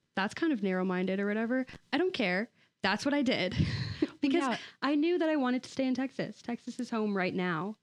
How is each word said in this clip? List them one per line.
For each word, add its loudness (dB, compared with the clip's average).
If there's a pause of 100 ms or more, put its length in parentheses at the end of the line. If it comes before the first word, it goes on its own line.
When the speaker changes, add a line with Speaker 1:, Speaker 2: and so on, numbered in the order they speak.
(160)
Speaker 1:
that's -2
kind 2
of -2
narrow-minded," 0
or 0
whatever. -2 (260)
I 2
don't 0
care. 0 (320)
That's 2
what 2
I 2
did. 0
<laughs> 2 (560)
Because 4
Speaker 2:
Yeah. 0 (260)
Speaker 1:
I 2
knew 4
that 2
I 2
wanted 2
to -16
stay -2
in 2
Texas. -4
Texas -6
is -6
home 0
right 0
now, -2